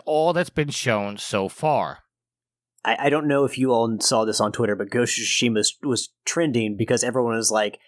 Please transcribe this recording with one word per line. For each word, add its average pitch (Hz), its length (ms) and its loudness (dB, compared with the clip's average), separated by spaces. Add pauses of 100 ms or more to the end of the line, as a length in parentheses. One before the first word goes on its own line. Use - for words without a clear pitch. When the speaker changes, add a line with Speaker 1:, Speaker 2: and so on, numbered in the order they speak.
Speaker 1:
all 156 280 2
that's 170 180 0
been 147 200 -2
shown 104 460 -2
so 98 320 -2
far." 110 500 -2 (840)
Speaker 2:
I, 117 220 0
I 147 40 4
don't 147 180 0
know 139 160 4
if 135 140 -4
you 131 140 2
all 113 280 2
saw 110 240 2
this 107 160 -2
on 107 120 2
Twitter, 104 240 0
but 98 140 -6
Ghost 120 280 0
of 110 60 -6
Tsushima 117 300 2
was, - 280 0
was 131 260 -2 (160)
trending 117 520 0
because 117 260 0
everyone 120 340 0
was 110 140 0
like, 107 380 0